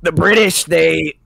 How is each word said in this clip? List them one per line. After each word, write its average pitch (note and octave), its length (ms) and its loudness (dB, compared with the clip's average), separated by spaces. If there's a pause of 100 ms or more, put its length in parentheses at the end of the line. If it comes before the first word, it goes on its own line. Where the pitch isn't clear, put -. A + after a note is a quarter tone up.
The E3+ 100 -4
British, F#3+ 520 0
they D#3+ 500 -2 (120)